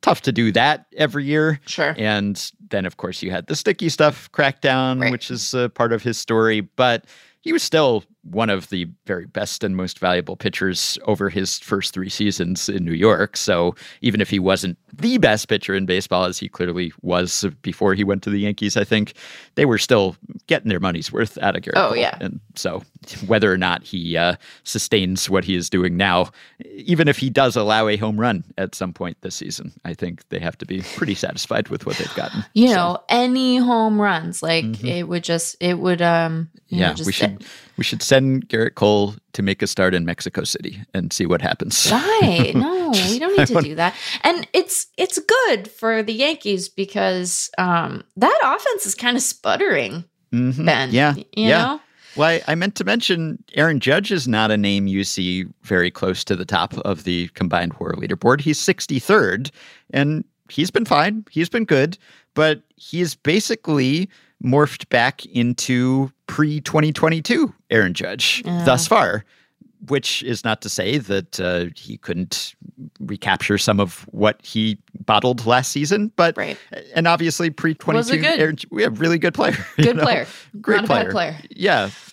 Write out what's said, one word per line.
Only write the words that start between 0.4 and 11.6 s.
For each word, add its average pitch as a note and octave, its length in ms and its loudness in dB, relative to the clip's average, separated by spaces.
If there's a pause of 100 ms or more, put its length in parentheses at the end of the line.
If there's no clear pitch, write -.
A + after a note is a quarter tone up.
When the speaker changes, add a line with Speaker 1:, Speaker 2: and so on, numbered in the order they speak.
Speaker 1:
that C3 340 2 (100)
every C#3+ 280 0
year. D3+ 420 2
Speaker 2:
Sure. D#3 320 -2
Speaker 1:
And G#2 420 0 (300)
then, G2 160 -2
of F2 120 -10
course, F#2 240 -8
you F#2 100 -6
had F2+ 160 -6
the D3+ 80 -2
sticky F3 320 -2
stuff D3+ 420 2
crackdown, C3 720 0
Speaker 2:
Right. A#2+ 100 0
Speaker 1:
which B2 200 -6
is B2 240 -6
a B2 160 0
part A#2 220 2
of A2+ 120 -2
his A#2 140 -2
story, A2 420 2
but A#2 460 0 (340)
he - 120 -4
was E4+ 120 0
still C3+ 400 2 (260)
one G#2+ 200 0
of F#2+ 180 -2
the F2+ 200 -6 (180)
very F2+ 200 -6
best - 380 -6
and G2 120 -2
most F#2 220 -6
valuable F2+ 380 0
pitchers - 720 -4
over G2 240 0
his F#2+ 280 -4
first - 360 -4